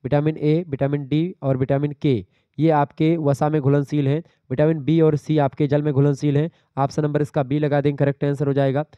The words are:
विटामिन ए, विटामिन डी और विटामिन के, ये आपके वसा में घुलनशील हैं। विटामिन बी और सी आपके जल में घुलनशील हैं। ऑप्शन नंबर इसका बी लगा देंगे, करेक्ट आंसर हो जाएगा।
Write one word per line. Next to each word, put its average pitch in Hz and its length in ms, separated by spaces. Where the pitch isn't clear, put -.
विटामिन 147 320
ए, 151 320
विटामिन 139 400
डी 160 340
और 135 140
विटामिन 139 460
के, 123 240
ये 160 120
आपके 156 460
वसा 151 320
में 151 120
घुलनशील 143 480
हैं। 151 140
विटामिन 151 280
बी 151 220
और 156 160
सी 156 220
आपके 139 280
जल 147 160
में 147 120
घुलनशील 143 420
हैं। 160 140
ऑप्शन 139 240
नंबर 147 200
इसका 147 200
बी 139 160
लगा 147 220
देंगे, 143 160
करेक्ट 139 280
आंसर 143 220
हो 139 60
जाएगा। 139 320